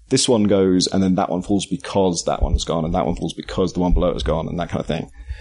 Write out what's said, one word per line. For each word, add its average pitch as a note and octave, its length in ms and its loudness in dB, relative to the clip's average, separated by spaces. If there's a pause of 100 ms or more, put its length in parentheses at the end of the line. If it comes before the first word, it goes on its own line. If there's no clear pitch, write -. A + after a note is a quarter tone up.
this C3 200 2
one A2+ 140 4
goes F#2+ 440 4
and F#2+ 140 0
then F#2 140 2
that G2 160 0
one F2+ 100 -2
falls G2 240 -2
because F#2 600 -2
that - 160 -2
one's - 220 2
gone E2 220 -2
and E2+ 80 -2
that E2+ 140 0
one E2 80 0
falls E2 180 -6
because F2 400 -4
the F#2 60 -4
one F2+ 120 2
below E2+ 200 2
it - 40 -2
is - 80 -4
gone D#2+ 240 -2
and F2 120 -6
that E2 100 -4
kind - 100 -4
of - 60 -6
thing. - 240 -4 (320)